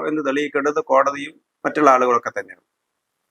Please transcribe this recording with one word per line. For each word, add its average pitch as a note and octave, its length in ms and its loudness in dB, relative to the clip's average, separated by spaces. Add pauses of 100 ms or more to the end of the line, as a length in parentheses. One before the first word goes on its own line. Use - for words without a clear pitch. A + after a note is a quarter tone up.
എന്ന് D#3 180 -4
തെളിയിക്കേണ്ടത് C#3+ 540 -2 (100)
കോടതിയും C#3 440 0 (300)
മറ്റുള്ള C#3+ 260 2
ആളുകളൊക്കെ B2 480 2
തന്നെയാണ്. F#2+ 260 -14 (680)